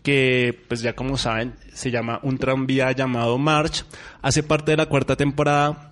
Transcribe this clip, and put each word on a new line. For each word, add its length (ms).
que, 640
pues, 140
ya 140
como 200
saben, 380
se 160
llama 320
Un 160
tranvía 520
llamado 460
March. 480
Hace 180
parte 300
de 60
la 100
cuarta 280
temporada. 760